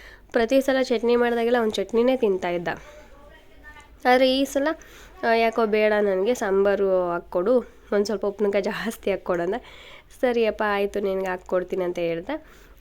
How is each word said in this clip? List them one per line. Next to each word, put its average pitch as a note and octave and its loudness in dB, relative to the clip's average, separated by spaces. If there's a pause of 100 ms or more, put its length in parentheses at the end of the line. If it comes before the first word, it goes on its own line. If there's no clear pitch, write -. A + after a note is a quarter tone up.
(320)
ಪ್ರತಿ B3 2
ಸಲ C4 0
ಚಟ್ನಿ A#3+ 0
ಮಾಡಿದಾಗೆಲ್ಲ A#3+ 2
ಅವ್ನು A3 0
ಚಟ್ನಿನೇ A#3 0
ತಿಂತಾಯಿದ್ದ. F#3 -2 (1400)
ಆದರೆ C4 4
ಈ C#4 2
ಸಲ, C#4 -2 (560)
ಆ, A#3 2
"ಯಾಕೋ A3+ 2
ಬೇಡ, G#3+ 2
ನನಗೆ G3+ 0
ಸಾಂಬಾರು G3 2
ಹಾಕ್ಕೊಡು, F3+ 0 (340)
ಒಂದು G#3 0
ಸ್ವಲ್ಪ G3+ -4
ಉಪ್ಪಿನಕಾಯಿ G3+ -2
ಜಾಸ್ತಿ G3+ -6
ಹಾಕ್ಕೊಡು" F3+ -4
ಅಂದ. F#3+ -2 (680)
"ಸರಿಯಪ್ಪ, A#3 0
ಆಯಿತು, G3+ -2
ನಿನಗೆ F#3+ -2
ಹಾಕ್ಕೊಡ್ತೀನಿ" F#3 -4
ಅಂತ F3 -4
ಹೇಳ್ದೆ. F3 -4 (380)